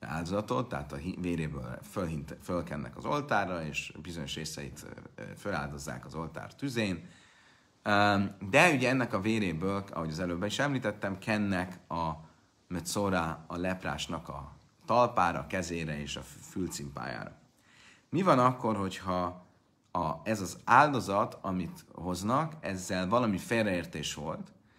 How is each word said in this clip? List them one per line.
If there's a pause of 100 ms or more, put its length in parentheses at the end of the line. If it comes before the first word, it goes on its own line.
áldozatot,
tehát
a
hi-,
véréből (120)
fölhint-,
fölkennek
az
oltárra,
és (100)
bizonyos
részeit, (280)
ö, (140)
föláldozzák
az
oltár
tüzén. (760)
Öm, (140)
de
ugye
ennek
a
véréből,
ahogy
az
előbb
is
említettem,
kennek
a (560)
metszóra
a
leprásnak
a (320)
talpára,
kezére
és
a
fü-, (100)
fülcimpájára. (720)
Mi
van
akkor,
hogyha (460)
a, (100)
ez
az
áldozat,
amit (100)
hoznak,
ezzel
valami
félreértés
volt, (260)